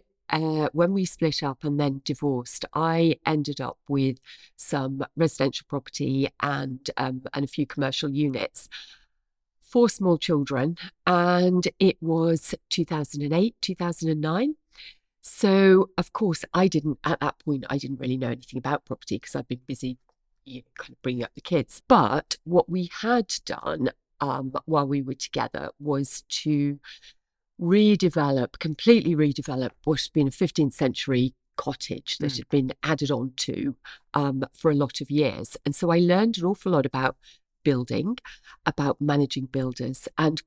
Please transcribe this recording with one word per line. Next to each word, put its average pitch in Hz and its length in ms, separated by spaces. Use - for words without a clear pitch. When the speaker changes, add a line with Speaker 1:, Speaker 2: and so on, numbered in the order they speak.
Speaker 1:
uh, 156 440
when 170 200
we 190 120
split - 380
up 135 200
and 147 160
then 135 260
divorced, 135 680
I 165 520
ended 147 360
up 123 160
with 135 320
some 135 480
residential 151 520
property 135 600
and, 139 480
um, 131 260
and 143 120
a - 20
few 147 200
commercial 139 440
units, 135 560
four 240 300
small 180 300
children, 143 580
and 180 600
it 190 220
was 165 520
two 165 160
thousand 147 380
and 147 100
eight, 196 280
two 185 140
thousand 170 340
and 156 120
nine. 208 340
So, 190 760
of - 160
course, 180 400
I 185 140
didn't, 151 360
at 165 180
that - 180
point, 139 320
I 143 80
didn't 131 200
really 127 180
know 123 120
anything 127 280
about 135 280
property - 340
'cause - 160
I'd 135 120
been 127 200
busy, 127 300
you 127 120
know, 123 100
kind - 140
of - 100
bringing 123 220
up - 120
the - 60
kids. - 460
But 147 560
what 170 260
we 175 200
had 233 340
done, - 460
um, 131 340
while 151 200
we 139 160
were 131 120
together - 640
was 143 480
to 143 540
redevelop, 170 1000
completely 175 560
redevelop 139 560
what 151 180
had - 120
been 147 140
a 127 40
fifteenth 156 420
century 127 600
cottage - 600
that 143 160
Speaker 2:
Mm. 120 40
Speaker 1:
had - 120
been 135 240
added 147 280
on 127 260
to, - 400
um, 139 300
for 160 180
a 143 40
lot 143 260
of 143 100
years. 135 440
And 143 100
so 170 160
I 170 80
learned 185 380
an 170 80
awful 190 260
lot 143 140
about 131 300
building, 139 540
about 143 340
managing 143 460
builders, 131 720
and 160 300